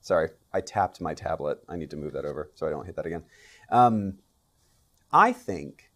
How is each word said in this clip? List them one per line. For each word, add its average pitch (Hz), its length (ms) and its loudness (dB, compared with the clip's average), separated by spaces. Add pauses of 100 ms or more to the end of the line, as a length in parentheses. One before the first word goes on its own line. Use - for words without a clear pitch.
Sorry, 80 280 2 (220)
I 95 80 0
tapped 95 400 -2
my 80 140 -4
tablet. 76 540 -4
I 87 80 -10
need 78 140 -8
to 73 60 -10
move 73 160 -8
that 73 140 -6
over 73 280 -8
so 82 120 -6
I 76 40 -2
don't 73 140 -6
hit - 120 -10
that - 100 -6
again. 82 160 -6 (480)
Um, 110 480 4 (920)
I 214 220 6
think - 640 -10